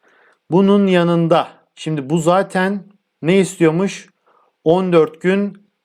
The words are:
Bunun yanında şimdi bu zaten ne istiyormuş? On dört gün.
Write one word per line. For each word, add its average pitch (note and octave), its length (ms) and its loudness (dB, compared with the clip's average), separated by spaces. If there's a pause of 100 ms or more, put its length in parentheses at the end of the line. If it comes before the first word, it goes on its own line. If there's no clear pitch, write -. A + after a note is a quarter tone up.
(500)
Bunun G3 360 2
yanında E3+ 640 0 (260)
şimdi D3 360 -8
bu E3+ 80 0
zaten F#3 760 -2 (300)
ne F#3 140 2
istiyormuş? F3 720 -2 (560)
On F3+ 280 0
dört D#3 280 0
gün. G3 480 -4 (160)